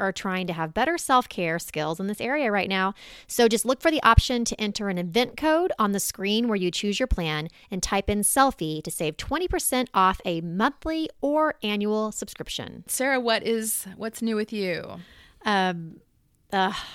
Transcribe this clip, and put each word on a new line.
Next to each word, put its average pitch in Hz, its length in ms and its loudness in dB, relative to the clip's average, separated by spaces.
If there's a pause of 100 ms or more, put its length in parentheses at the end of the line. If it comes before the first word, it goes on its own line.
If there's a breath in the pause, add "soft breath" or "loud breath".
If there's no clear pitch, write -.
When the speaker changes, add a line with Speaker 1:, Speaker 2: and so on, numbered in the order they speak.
Speaker 1:
are 190 100 0
trying 185 360 -4
to 175 60 -2
have 160 200 -4
better 311 240 2
self-care 185 640 0
skills 156 400 -4
in 190 80 -4
this 208 140 -6
area 262 300 0
right 202 180 0
now. 190 240 0 (340 loud breath)
So 240 200 6
just 226 180 2
look 254 160 0
for 330 100 4
the 311 100 2
option 233 440 6
to - 140 -4
enter 208 300 -4
an 185 80 -2
event 202 400 0
code 320 400 2
on 202 140 2
the 202 80 0
screen 214 480 0
where 214 80 2
you 180 160 0
choose 202 280 0
your 254 60 0
plan 156 440 0 (200 soft breath)
and 185 140 -6
type 202 260 0
in 208 120 0
selfie 185 600 2
to - 60 -10
save 156 280 -4
twenty 339 320 -4
percent 262 440 0
off 185 300 4
a 170 180 -2
monthly 277 680 -2 (100)
or 302 420 2
annual 214 500 0
subscription. - 760 -10
Speaker 2:
Sarah, 262 320 0
what 233 240 2
is, 226 420 -2 (120)
what's 220 240 -8
new 226 140 0
with 214 180 -2
you? 185 320 -2 (600 loud breath)
Speaker 1:
Um, 185 520 0 (560)
uh, 190 200 2 (220 loud breath)